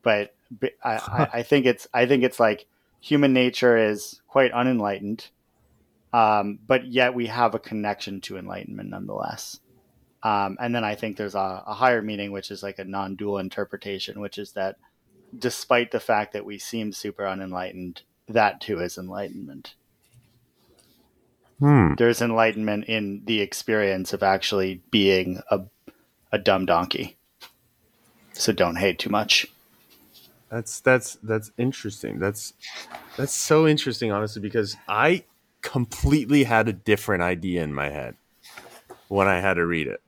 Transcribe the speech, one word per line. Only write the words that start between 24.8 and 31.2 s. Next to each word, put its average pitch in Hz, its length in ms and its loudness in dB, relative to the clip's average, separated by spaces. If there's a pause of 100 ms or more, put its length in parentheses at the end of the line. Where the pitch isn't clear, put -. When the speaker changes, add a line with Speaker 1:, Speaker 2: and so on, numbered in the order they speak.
Speaker 1:
being 92 500 4 (100)
a, 98 100 2 (680)
a 107 80 -2
dumb 95 260 2
donkey. 85 500 0 (1160)
So - 180 -2
don't 87 260 0
hate 92 220 0
too - 100 -6
much. 107 360 0 (1040)
Speaker 2:
That's, 113 300 -8
that's, 131 440 2